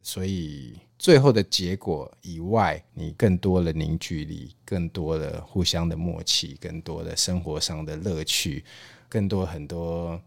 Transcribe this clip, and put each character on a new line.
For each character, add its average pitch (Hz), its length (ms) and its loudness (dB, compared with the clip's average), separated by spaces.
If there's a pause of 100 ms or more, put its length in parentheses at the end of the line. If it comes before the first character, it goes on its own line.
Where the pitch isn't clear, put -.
所 95 220 -6
以 76 520 -6 (220)
最 165 180 10
后 131 160 8
的 107 100 4
结 92 320 -2
果 76 340 -4 (120)
以 82 180 -10
外， 87 420 2 (120)
你 80 240 -8
更 92 200 6
多 92 260 4
的 82 100 2
凝 78 240 0
聚 78 260 -6
力， 78 400 -10
更 87 260 -2
多 80 280 -2
的 78 240 -6
互 90 220 -2
相 85 260 0
的 82 80 -4
默 82 260 -4
契， - 380 -2
更 82 200 -10
多 82 220 -8
的 82 140 -8
生 90 240 0
活 78 180 -4
上 78 240 -4
的 78 120 -8
乐 80 280 -4
趣， 78 400 -2 (440)
更 101 200 0
多 92 160 0
很 78 220 -6
多 85 600 -6